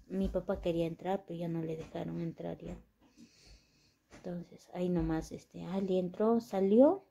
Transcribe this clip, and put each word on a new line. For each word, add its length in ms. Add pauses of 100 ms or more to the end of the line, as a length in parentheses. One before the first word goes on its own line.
mi 220
papá 320
quería 240
entrar, 400
pero 140
ya 80
no 140
le 140
dejaron 460
entrar 380
ya. 180 (1400)
Entonces 560
ahí 160
nomás, 420
este, 340
Ashley 340
entró, 400
salió, 720